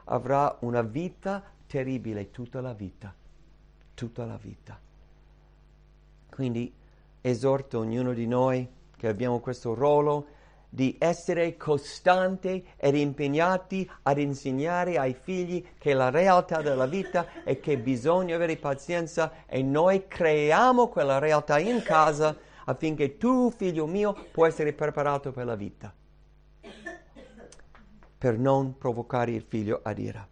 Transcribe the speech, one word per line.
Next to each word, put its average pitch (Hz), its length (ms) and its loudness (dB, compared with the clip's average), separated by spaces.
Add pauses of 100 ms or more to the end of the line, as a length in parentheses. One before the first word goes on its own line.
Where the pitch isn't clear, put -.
avrà 127 560 0
una 120 200 0
vita 170 600 -6 (260)
terribile 113 640 -6
tutta 123 280 -10
la 127 140 -8
vita. 98 420 -14 (760)
Tutta 117 320 -10
la 110 100 -10
vita. - 420 -18 (1500)
Quindi 123 440 -4 (480)
esorto 127 580 0
ognuno 123 340 -2
di 117 140 -4
noi 127 400 0 (300)
che 113 100 -4
abbiamo 117 320 0
questo 120 340 -6
ruolo 147 540 2 (420)
di 127 300 0
essere 170 580 0
costante 185 1040 0 (140)
ed 143 180 4
impegnati 156 960 0 (140)
ad 143 160 2
insegnare 147 760 -2
ai 131 160 0
figli 180 520 -6 (140)
che 147 140 2
la 127 160 4
realtà 180 520 4
della 131 240 0
vita 180 580 -4
è 135 160 -2
che 143 200 -2
bisogna 156 560 0
avere 165 220 0
pazienza 160 880 -4
e 131 160 -2
noi 180 440 2
creiamo 175 800 4
quella 143 300 2
realtà 151 400 2
in 214 240 0
casa 156 560 4 (260)
affinché 143 540 -2
tu, 247 320 2
figlio 170 380 -2
mio, 202 260 0 (180)
può 160 140 6
essere 156 260 2
preparato 143 600 -2
per 123 140 -8
la 117 100 -4
vita, 101 360 -12 (2250)
per 117 200 0
non 135 400 2
provocare 120 540 -2
il 113 100 -4
figlio 110 400 -4
ad 104 160 -6
ira. 104 340 -10